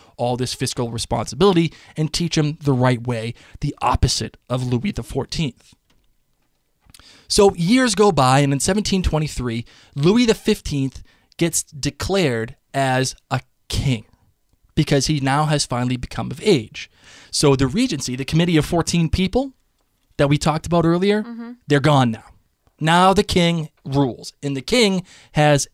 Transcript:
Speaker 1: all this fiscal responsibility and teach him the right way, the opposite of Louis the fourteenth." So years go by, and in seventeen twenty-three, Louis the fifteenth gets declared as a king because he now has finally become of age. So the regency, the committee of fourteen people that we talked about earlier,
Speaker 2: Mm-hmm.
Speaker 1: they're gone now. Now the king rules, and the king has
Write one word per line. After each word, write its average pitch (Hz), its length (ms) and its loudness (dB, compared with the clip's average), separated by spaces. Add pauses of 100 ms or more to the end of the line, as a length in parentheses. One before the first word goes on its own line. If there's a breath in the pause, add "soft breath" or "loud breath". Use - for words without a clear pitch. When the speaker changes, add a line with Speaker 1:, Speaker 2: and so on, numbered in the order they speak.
(160 loud breath)
Speaker 1:
all 123 200 -2
this 120 180 -6
fiscal 120 360 -6
responsibility 143 840 0 (240 loud breath)
and 156 160 -4
teach 170 260 -2
him 151 240 0
the 139 100 2
right 123 340 2
way, 117 280 -6 (260 loud breath)
the 143 220 -6
opposite - 540 0 (120)
of 127 140 -4
Louis 123 300 -2
the - 100 -8
fourteenth." - 720 -8 (1500 soft breath)
So 202 280 4
years 220 400 2
go 208 180 4
by, 135 280 4
and 139 120 2
in 139 80 -2
seventeen 190 420 0
twenty-three, 123 600 -4 (300 soft breath)
Louis 196 300 2
the 220 100 2
fifteenth 139 680 -4 (340 soft breath)
gets - 280 -2
declared 143 920 -4 (160)
as 131 420 -2 (160)
a 131 100 -2 (280)
king 123 380 -2 (680)
because 143 340 2
he 151 120 -2
now 135 260 0
has 147 200 -2
finally 123 300 -4
become 123 340 -10
of 139 120 -12
age. 131 460 0 (420 loud breath)
So 139 260 2
the 135 100 0
regency, 143 500 -4
the 131 80 -8
committee 170 320 2
of 147 80 2
fourteen 165 460 -2
people 247 420 0 (640)
that 143 120 2
we 147 100 2
talked 156 280 -2
about 170 200 0
earlier, 196 380 0
Speaker 2:
Mm-hmm. 233 280 -12 (140)
Speaker 1:
they're 143 140 4
gone 131 300 4
now. 110 140 -8 (560)
Now 175 320 4
the 196 120 2
king 170 460 0 (140)
rules, 135 480 -2 (100)
and 139 140 -4
the 131 60 -8
king 196 400 2 (300 loud breath)
has 151 420 4